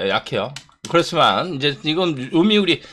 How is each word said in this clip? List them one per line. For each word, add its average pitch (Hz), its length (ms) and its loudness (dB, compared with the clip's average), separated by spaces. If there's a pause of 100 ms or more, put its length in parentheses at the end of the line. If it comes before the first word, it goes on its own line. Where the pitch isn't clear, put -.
예, 95 80 -2
약해요. 110 460 -4 (340)
그렇지만 156 680 2
이제 139 280 -2
지금 156 500 -2
요미우리, 190 500 2 (100)